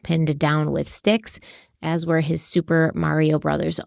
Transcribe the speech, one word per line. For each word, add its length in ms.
pinned 340
down 340
with 200
sticks, 480
as 240
were 140
his 240
Super 500
Mario 460
Brothers 480